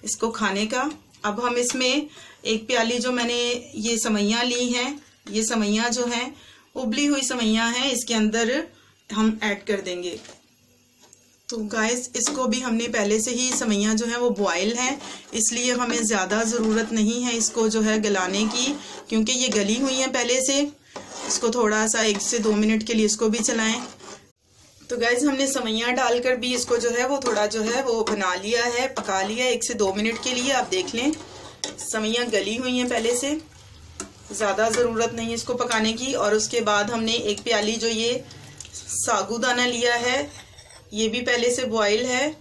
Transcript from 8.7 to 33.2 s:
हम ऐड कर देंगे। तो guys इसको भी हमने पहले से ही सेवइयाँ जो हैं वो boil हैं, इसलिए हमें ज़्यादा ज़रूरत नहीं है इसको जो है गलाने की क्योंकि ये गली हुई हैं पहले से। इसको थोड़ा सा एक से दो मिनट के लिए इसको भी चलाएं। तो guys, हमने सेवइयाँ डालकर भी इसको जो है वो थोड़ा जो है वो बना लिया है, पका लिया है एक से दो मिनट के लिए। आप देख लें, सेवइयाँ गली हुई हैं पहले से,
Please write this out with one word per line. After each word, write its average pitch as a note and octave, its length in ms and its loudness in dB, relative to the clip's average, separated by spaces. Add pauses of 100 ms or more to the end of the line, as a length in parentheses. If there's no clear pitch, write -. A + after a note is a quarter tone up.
हम A3 300 2
ऐड G3+ 220 -2
कर G3+ 160 0
देंगे। F3+ 380 -6 (1300)
तो A#3 80 -8
guys A3+ 600 -2
इसको C4 300 0
भी B3+ 140 0
हमने A#3 280 -2
पहले G#3+ 320 2
से A#3 100 -2
ही B3 220 0
सेवइयाँ A3 420 2
जो A3+ 120 0
हैं A#3 100 -2
वो B3 140 2
boil G3 440 0
हैं, B3+ 260 -2 (340)
इसलिए A#3+ 380 0
हमें A#3+ 320 0
ज़्यादा G#3 400 2
ज़रूरत A3 480 0
नहीं A3+ 300 2
है A#3+ 140 0
इसको A3+ 320 0
जो A3 120 2
है G#3+ 200 2
गलाने G3 440 2
की B3 320 0 (320)
क्योंकि A3 240 2
ये B3+ 160 0
गली G#3 300 2
हुई C4 160 0
हैं C4 180 0
पहले B3 280 2
से। C#4 440 0 (420)
इसको - 260 0
थोड़ा A3 360 2
सा A3 160 2
एक G#3 160 2
से - 200 -2
दो G#3+ 140 2
मिनट G#3+ 280 2
के A#3 120 -2
लिए G#3+ 120 4
इसको G#3+ 220 2
भी A3 120 2
चलाएं। A3+ 400 0 (1000)
तो - 160 -6
guys, A#3+ 280 2
हमने C4+ 240 2
सेवइयाँ A#3 460 0
डालकर B3 420 2
भी B3 180 -2
इसको A#3+ 240 0
जो A#3 120 0
है A#3+ 180 0
वो C#4 120 0
थोड़ा G#3+ 280 2
जो A3 140 -2
है A#3+ 220 0
वो A3+ 200 0
बना G#3+ 320 0
लिया A#3 280 0
है, B3 260 0
पका G3+ 320 -2
लिया A3 220 -2
है B3+ 80 2
एक A3+ 120 -2
से A#3+ 120 -4
दो G3 180 2
मिनट A3 300 -2
के B3+ 100 -2
लिए। B3+ 180 0
आप B3+ 180 2
देख F#3 240 -2
लें, C4 180 0 (680)
सेवइयाँ A3 480 -2
गली G#3 280 0
हुई B3+ 200 -2
हैं B3 120 0
पहले A#3+ 280 0
से, C#4 220 -2 (920)